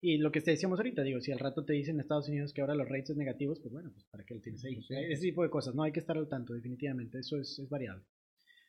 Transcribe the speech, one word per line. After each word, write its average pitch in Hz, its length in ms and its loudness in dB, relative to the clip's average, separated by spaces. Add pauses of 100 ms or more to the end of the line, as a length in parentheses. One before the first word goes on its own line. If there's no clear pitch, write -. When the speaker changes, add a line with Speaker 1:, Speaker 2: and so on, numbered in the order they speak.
Speaker 1:
Y 165 180 6
lo 151 120 6
que 151 100 2
te 165 120 4
decíamos 180 260 2
ahorita, 220 240 2
digo, 131 180 2
si 139 120 -2
al 123 80 -2
rato 139 240 -2
te - 80 2
dicen 147 240 2
en 147 60 2
Estados 147 260 2
Unidos 143 240 0
que - 80 -2
ahora 139 160 4
los 131 120 2
rates 135 220 -2
es 147 60 0
negativos, 139 420 0
pues 113 140 -10
bueno, 156 200 -10
pues - 200 -20
¿para 101 120 -16
qué - 80 -12
lo 113 80 -8
tienes 110 240 -10
ahí? 127 160 -6
Speaker 2:
Sí. 127 140 -8
Speaker 1:
Ese 151 280 -2
tipo 175 200 2
de 156 80 4
cosas, 131 240 0
¿no? 147 80 2
Hay 156 80 2
que 156 80 -2
estar 160 180 -2
al 151 120 -2
tanto, 123 260 -4
definitivamente. 123 640 -4
Eso 131 180 -4
es, 139 220 -4
es 139 100 -8
variable. 117 360 -4 (640)